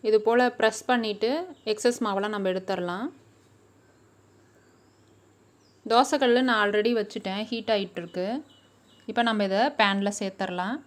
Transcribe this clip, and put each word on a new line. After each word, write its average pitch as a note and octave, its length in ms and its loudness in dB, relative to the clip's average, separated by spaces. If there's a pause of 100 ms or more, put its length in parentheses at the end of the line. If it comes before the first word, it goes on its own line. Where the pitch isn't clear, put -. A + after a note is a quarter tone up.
இது G#3+ 180 6
போல A#3+ 220 6 (100)
பிரஸ் A3 300 2
பண்ணிட்டு A3 420 0 (420)
எக்ஸஸ் A#3+ 340 0
மாவெல்லாம் G3+ 280 -2
நம்ம G3 180 -2
எடுத்துடலாம். F#3 540 -4 (2750)
தோசைக்கல்லு B3+ 560 4
நான் A3 160 2
already G#3 340 2
வச்சுட்டேன், G3+ 420 -6 (120)
ஹீட் A3+ 240 -4
ஆயிட்டு G3 260 -4
இருக்கு. F3+ 260 -6 (840)
இப்போ A#3 160 0
நம்ம G#3 200 0
இதை G3 140 2 (180)
பேன்ல G3 400 2
சேர்த்துடலாம். F#3+ 560 -6 (100)